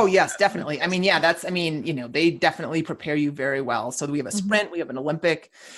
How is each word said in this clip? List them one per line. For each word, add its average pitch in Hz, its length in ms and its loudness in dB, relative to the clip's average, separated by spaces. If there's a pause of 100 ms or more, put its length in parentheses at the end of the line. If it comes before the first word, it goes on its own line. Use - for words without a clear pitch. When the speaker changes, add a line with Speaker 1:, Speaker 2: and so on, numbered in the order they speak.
Speaker 1:
workouts. 190 60 2
Speaker 2:
yes, 185 240 4
definitely. 160 460 0
I 170 60 0
mean, 180 140 0
yeah, 185 180 4
that's, 165 260 2
I - 40 -4
mean, 160 360 -2
you 160 80 -2
know, 123 160 -6
they 156 200 4
definitely 160 540 0
prepare 156 320 -4
you 147 160 0
very 135 300 -2
well. 120 280 -2
So 147 160 -6
we 143 120 -2
have 131 100 -4
a - 40 -8
Speaker 1:
Mm-hmm. 202 60 -4 (100)
Speaker 2:
sprint, 208 240 2
we 170 80 -6
have 151 100 -4
an 127 80 -6
Olympic, 156 520 0 (280)